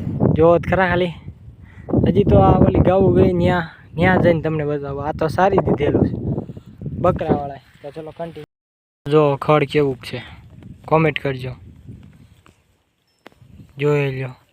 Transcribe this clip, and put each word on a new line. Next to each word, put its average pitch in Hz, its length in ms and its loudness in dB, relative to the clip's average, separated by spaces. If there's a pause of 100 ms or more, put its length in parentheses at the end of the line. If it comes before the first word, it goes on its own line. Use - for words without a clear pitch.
(380)
જોવો 165 220 4
તો - 100 -6
ખરા 180 180 2
ખાલી. 175 260 -2 (920)
હજી 185 160 2
તો 202 140 4
આ 190 200 6
ઓલી - 220 4
ગાઉ 185 360 4
ગઈ 185 180 4
ન્યા, 175 360 0 (240)
ન્યા 180 240 2
જઈને 165 240 2
તમને 156 240 -4
બતાવો. 143 340 -6
આ 143 120 -6
તો 160 160 -2
સારી 185 300 0
દીધેલું - 520 0
છે - 60 -8 (840)
બકરાવાળાએ. 147 600 -2 (200)
તો 143 100 -16
ચલો, 156 260 -16
કન્ટિન્યુ. - 960 -16
જો 147 260 4
ખડ 151 260 2
કેવું 139 320 0
છે, - 260 -12 (640)
કોમેન્ટ 156 340 0
કરજો. 131 360 -8 (2250)
જોઈ 143 340 -2
લ્યો 131 240 -10 (180)